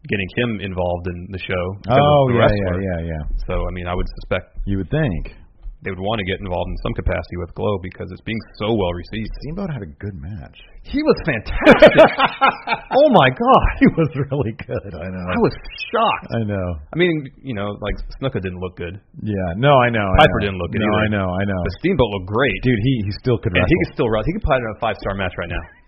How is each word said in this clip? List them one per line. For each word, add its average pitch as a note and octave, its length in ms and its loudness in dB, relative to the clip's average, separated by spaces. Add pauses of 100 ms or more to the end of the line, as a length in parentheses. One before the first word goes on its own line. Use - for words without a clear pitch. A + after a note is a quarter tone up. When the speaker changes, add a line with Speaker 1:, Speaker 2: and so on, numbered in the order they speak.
Speaker 1:
getting G2 320 -4
him A#2 220 -2
involved F2+ 480 -4
in F2+ 240 -10
the F#2+ 80 -8
show F2+ 240 -4 (180)
because A#2+ 160 0
Speaker 2:
Oh, C#3+ 300 6
Speaker 1:
of - 20 -
the A#2+ 60 2
Speaker 2:
yeah, A2+ 100 6
Speaker 1:
wrestler. F#2+ 320 2
Speaker 2:
yeah, F#2 220 -4 (100)
yeah, D#2+ 80 -6
yeah. D2+ 60 -8 (260)
Speaker 1:
So, F2+ 80 -2
I F2 160 -2
mean, F2+ 160 -8
I F2+ 60 -2
would F2+ 100 0 (160)
suspect - 320 -6 (140)
Speaker 2:
You G2 160 -2
would - 80 -6
think. A2+ 400 -2 (520)
Speaker 1:
they F#2+ 80 -8
would F#2 80 -10
wanna G#2 240 -4
get F#2 160 -4
involved F2+ 320 -4
in E2+ 120 -6
some - 120 -4
capacity F2 480 -4
with E2+ 120 -12
Glow G2+ 280 -2
because F#2+ 280 -12
it's F2+ 120 -16
being A2 160 -6 (200)
so G#2+ 160 -2
well F#2 200 0
received. G2+ 320 -8 (160)
Speaker 2:
Steamboat F3 280 -8
had A#2 120 -8
a D#2 160 -12
good G2+ 160 -8
match. D2+ 400 -12 (280)
Speaker 1:
He C4 200 -4
was D4+ 200 4
fantastic. - 680 6 (120)
Speaker 2:
<laughs> - 80 8 (800)
Speaker 1:
Oh, D4 160 6
my F3 240 8
God. A#3 320 6 (160)
Speaker 2:
He C4+ 60 8 (100)
was E3 100 2 (220)
really C#3 240 -2
good. A2 400 -8
I F2 160 -10
know. F#2 180 -8
Speaker 1:
I G#3 140 -2
was G#3 100 2 (380)
shocked. G#3+ 400 -2
Speaker 2:
I A2+ 160 -2
know. F#2+ 220 -4 (260)
Speaker 1:
I - 20 -8
mean, D#3+ 300 0 (160)
you C3+ 160 -10
know, G2+ 240 -6
like, G2+ 160 -4 (240)
Snuka C3+ 160 -4
didn't F2+ 240 -6
look F2+ 160 -8
good. F2 180 -10 (240)
Speaker 2:
Yeah. G2 380 -4
No, C#3 240 4
I A#2+ 80 4
know. A2 160 0
I G2 180 6
Speaker 1:
Piper B2 160 4
Speaker 2:
know. G#2 60 0
Speaker 1:
didn't F#2+ 160 -2
look E2+ 100 -4
good G#2+ 140 -2
Speaker 2:
No, G#2 80 0
Speaker 1:
either. G#2+ 100 2
Speaker 2:
I G#2+ 60 0
know. G2+ 240 0
I F#2+ 100 -2
know. G2+ 220 -2
Speaker 1:
But F#2+ 160 -4
Steamboat E3 240 2 (100)
looked F#2 140 -6
great. A2+ 320 0
Speaker 2:
Dude, B2 180 2
he, C3 140 2 (100)
he G2+ 140 -4
still A#2+ 240 0
could A#2 100 -2
Speaker 1:
And - 140 2
Speaker 2:
wrestle. - 80 4
Speaker 1:
he F3+ 100 4
could - 140 -6
still B2+ 160 0
wrestle. G#2+ 160 0
He E3 80 -4
could - 80 -6
put C3+ 160 2
on A2 100 -6
a - 80 -12
five-star G#2+ 380 -2
match F#2 240 -4
right E2+ 80 -6
now. E2+ 140 -6 (240)